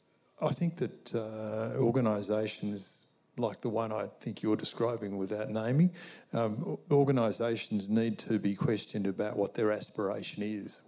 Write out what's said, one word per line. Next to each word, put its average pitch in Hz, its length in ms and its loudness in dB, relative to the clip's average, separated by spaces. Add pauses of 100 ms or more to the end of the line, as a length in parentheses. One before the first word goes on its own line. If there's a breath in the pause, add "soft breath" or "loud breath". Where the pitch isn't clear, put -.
(420)
I 147 120 0
think 170 240 -2
that, - 360 -4
uh, 110 600 -4
organisations 107 1300 0 (320)
like 110 240 -2
the - 80 -2
one 110 240 0
I 104 140 -2 (140)
think 107 220 -6
you're 107 140 4
describing 107 640 -2
without 104 320 -2
naming, 123 400 4 (420 loud breath)
um, 113 340 0
o-, 156 140 -4 (100)
organisations 117 1000 2
need 113 300 2
to 110 180 0
be 101 160 0
questioned 104 520 0
about 104 300 -2
what 101 160 0
their 107 180 2
aspiration 104 720 -4
is. 104 460 -6